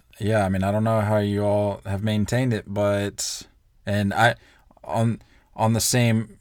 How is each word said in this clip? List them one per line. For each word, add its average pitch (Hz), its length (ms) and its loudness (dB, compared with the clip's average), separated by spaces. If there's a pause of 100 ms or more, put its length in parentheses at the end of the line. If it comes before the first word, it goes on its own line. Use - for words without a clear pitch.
(200)
yeah, 107 260 2
I 95 40 0
mean, 95 140 0
I 101 80 0
don't 107 120 0
know 113 180 2
how 107 180 0
you 101 260 0
all 104 400 0
have 98 180 -6
maintained 110 500 0
it, 101 140 -4
but, 101 760 -2 (420)
and 101 280 0
I, 117 220 4 (480)
on, 113 380 -2 (340)
on 110 180 2
the 113 80 0
same, 117 600 0